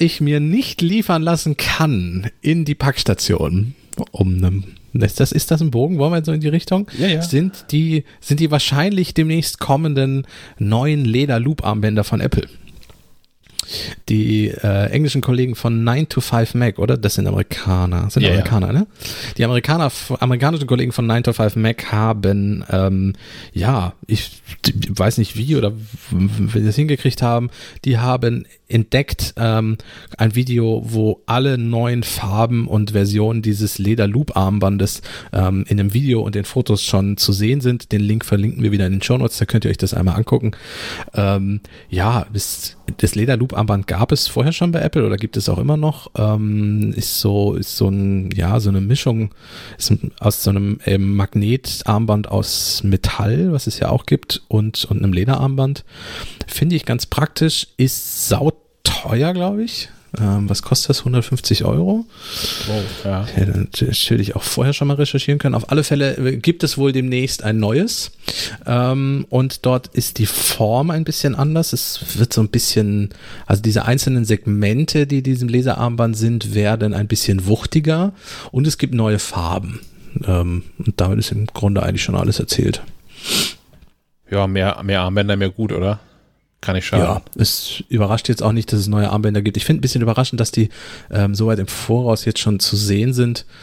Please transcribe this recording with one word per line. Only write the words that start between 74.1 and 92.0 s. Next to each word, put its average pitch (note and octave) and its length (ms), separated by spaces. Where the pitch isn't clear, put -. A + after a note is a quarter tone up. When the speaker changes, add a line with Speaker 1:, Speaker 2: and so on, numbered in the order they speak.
Speaker 1:
Segmente, A2 840
die C#3 140
diesem B2 260
Laserarmband A#2 680
sind, A2 380
werden G#2 400
ein G#2 140
bisschen G2 380
wuchtiger. D#3+ 640
Und C#3+ 160
es - 100
gibt B2+ 160
neue A2 240
Farben. F2+ 600
Ähm, F2 380
und - 220
damit G2 180
ist G#2+ 140
im G#2+ 140
Grunde - 360
eigentlich F#2+ 220
schon - 100
alles F#2 240
erzählt. - 440
Speaker 2:
Ja, G2 160
mehr, F#2+ 360
mehr G2 200
Armbänder, G2+ 340
mehr G2 140
gut, A2 220
oder? G2 280
Kann F#2+ 140
ich F#2 120
schaden. G2 180
Speaker 1:
Ja, F2+ 180
es - 520
überrascht G#2+ 400
jetzt A#2+ 140
auch G#2+ 80
nicht, A2+ 220
dass G#2+ 80
es F#2+ 80
neue G#2 220
Armbänder G#2 300
gibt. G#2 160
Ich - 80
finde D#3 140
ein B2 40
bisschen B2+ 200
überraschend, A#2 380
dass A2+ 100
die, A2 200
ähm, G2+ 200
so G#2+ 140
weit A2 140
im G2 80
Voraus A#2 560